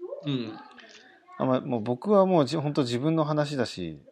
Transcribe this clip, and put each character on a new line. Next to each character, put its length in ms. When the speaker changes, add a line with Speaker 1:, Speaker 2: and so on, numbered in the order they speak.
Speaker 1:
う 60
ん。 260
Speaker 2:
あ、 80
ま 120
あ、 40
も 180
う 40
僕 300
は 140
も 160
う 40
じ-、 100
本 160
当 100
自 160
分 180
の 80
話 320
だ 100
し、 340